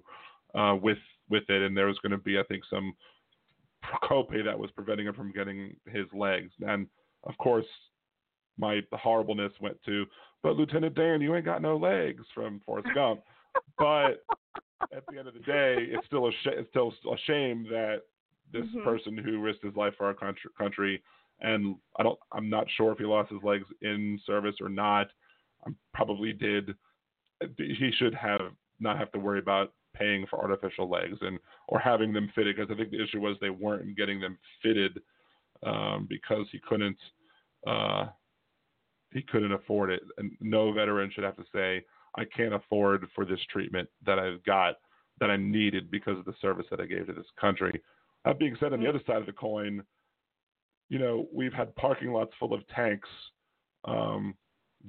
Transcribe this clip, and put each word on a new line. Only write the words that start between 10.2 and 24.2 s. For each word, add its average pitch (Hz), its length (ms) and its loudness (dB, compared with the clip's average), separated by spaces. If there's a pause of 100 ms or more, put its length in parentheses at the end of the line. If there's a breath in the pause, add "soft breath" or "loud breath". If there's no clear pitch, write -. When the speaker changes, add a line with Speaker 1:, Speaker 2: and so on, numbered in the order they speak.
Speaker 1:
"But 156 120 4
Lieutenant 156 380 2
Dan, 160 280 2
you 151 140 2
ain't 165 100 -2
got 160 180 0
no 156 140 2
legs," 170 460 0 (120)
from 110 300 -6
Forrest 107 280 -4
Gump. 113 280 2 (580 loud breath)
But 147 500 4
Speaker 2:
<laughs> - 640 -8
Speaker 1:
at 135 140 -12
the 139 80 -14
end 131 100 -12
of 117 60 -14
the 117 60 -20
day, 135 360 4 (140)
it's 339 160 -4
still 127 220 2
a 117 40 2
sh-, - 160 -4 (100)
it's 131 120 -6
still 120 240 2 (180)
a 117 140 0
shame 127 460 0
that 110 320 -2 (480)
this 120 140 -4
Speaker 2:
Mm-hmm. 226 180 -6
Speaker 1:
person 110 340 -2
who 107 240 -4
risked 107 220 -4
his 101 120 -8
life 101 220 0
for 101 80 0
our 101 80 2
country, 101 420 -8
country, 101 460 0 (380 soft breath)
and 101 360 0 (220)
I 110 60 4
don't, 113 160 4 (120)
I'm 107 200 -4
not 110 160 2 (100)
sure 110 140 6
if 107 80 -4
he 104 60 -2
lost 107 260 2
his 101 100 -8
legs 101 240 2 (160)
in 104 460 -2